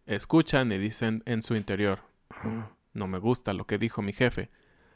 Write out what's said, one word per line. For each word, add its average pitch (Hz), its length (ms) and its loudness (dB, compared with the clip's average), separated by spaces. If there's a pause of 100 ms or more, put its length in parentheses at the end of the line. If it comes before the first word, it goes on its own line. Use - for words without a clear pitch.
escuchan 131 680 2
y 95 40 0
dicen 110 480 -2
en 113 180 0
su 117 120 0
interior, 101 440 0 (300)
"Ah, 110 420 -8 (220)
no 101 140 -6
me 92 120 -4
gusta 110 340 0
lo 98 140 -4
que 104 100 -2
dijo 110 240 -2
mi 101 100 -2
jefe". - 380 0 (460)